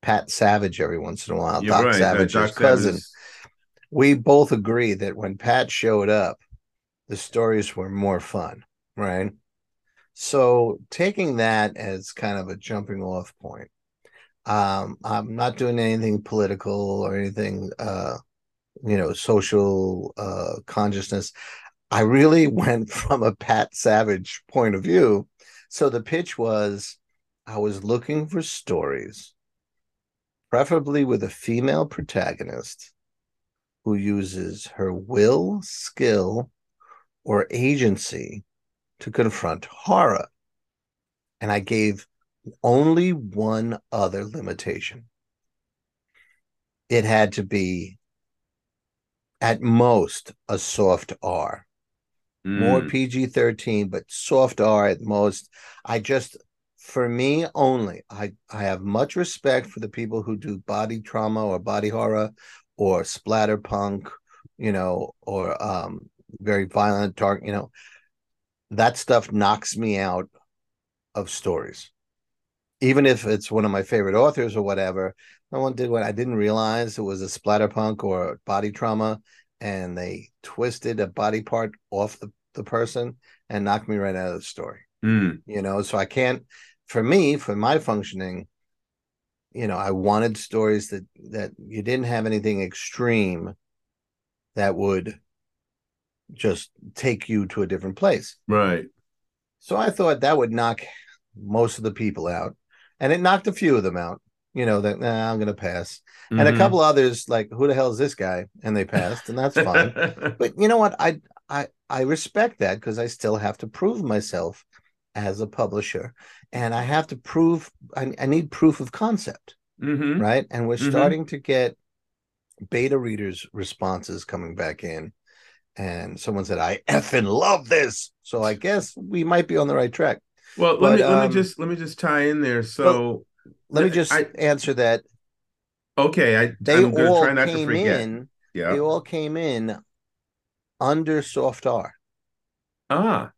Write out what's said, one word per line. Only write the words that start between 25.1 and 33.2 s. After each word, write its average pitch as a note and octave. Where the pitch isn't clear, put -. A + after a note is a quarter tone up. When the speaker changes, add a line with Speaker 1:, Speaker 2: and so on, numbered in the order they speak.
Speaker 1:
So D3
the A#2
pitch E3
was, G#2
I A2
was G#2
looking A#2+
for E3
stories, -
preferably C#3+
with A#2
a F#2
female C3+
protagonist -